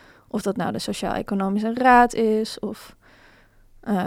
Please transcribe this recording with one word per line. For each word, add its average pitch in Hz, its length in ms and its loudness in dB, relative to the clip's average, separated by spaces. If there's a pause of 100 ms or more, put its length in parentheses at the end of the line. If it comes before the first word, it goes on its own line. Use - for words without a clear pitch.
(280)
of 208 140 -6
dat 190 160 -2
nou 170 140 -2
de 214 80 -4
Sociaal-Economische 202 920 -2
Raad 240 400 6
is, 220 460 0
of, - 360 -12 (840)
eh, 185 280 -2